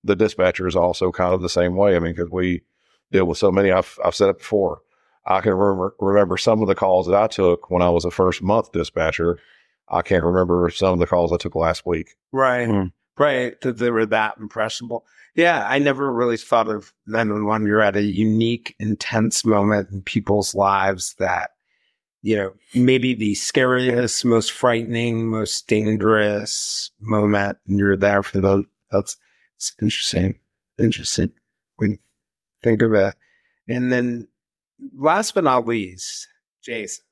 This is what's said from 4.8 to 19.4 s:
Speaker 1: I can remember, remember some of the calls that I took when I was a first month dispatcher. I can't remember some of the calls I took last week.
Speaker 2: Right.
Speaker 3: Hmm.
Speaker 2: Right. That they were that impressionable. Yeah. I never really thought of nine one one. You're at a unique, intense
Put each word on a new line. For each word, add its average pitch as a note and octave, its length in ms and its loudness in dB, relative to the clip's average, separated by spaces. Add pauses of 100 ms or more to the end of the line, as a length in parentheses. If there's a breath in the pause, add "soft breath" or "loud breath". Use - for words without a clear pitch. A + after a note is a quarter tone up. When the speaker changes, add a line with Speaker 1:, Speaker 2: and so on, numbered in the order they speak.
Speaker 1:
I F#2+ 140 2
can G2 140 2
remember, G2 460 0
remember G2 360 2
some A2 260 2
of G2 60 0
the F#2+ 80 2
calls F#2 320 2
that G2 120 4
I A2 60 2
took F2+ 440 0
when F2+ 120 2
I F2 80 4
was E2+ 140 2
a F2 80 -4
first F#2 300 0
month G#2 280 0
dispatcher. E2+ 680 -2 (500 soft breath)
I - 140 -2
can't E2+ 220 2
remember F2 460 2
some F#2+ 240 0
of F2 60 0
the E2+ 60 2
calls F2 260 2
I F2 40 0
took - 180 -8
last E2 320 -2
week. E2 300 -6 (160)
Speaker 2:
Right. B2+ 340 0
Speaker 3:
Hmm. G2+ 200 0 (320)
Speaker 2:
Right. C3 420 0
That A#2+ 180 -4
they A#2+ 120 0
were A2+ 160 0
that G#2+ 320 0
impressionable. A2 680 -8 (300 soft breath)
Yeah. E3 340 2
I C3+ 100 0
never C#3 340 0
really A#2+ 260 0
thought A2+ 300 0
of G#2 240 -8 (140)
nine A2 240 -2
one G#2 160 -2
one. G#2+ 200 -2
You're G#2+ 160 4
at G2+ 140 2
a G#2 60 2
unique, A2 760 0
intense G#2+ 640 -2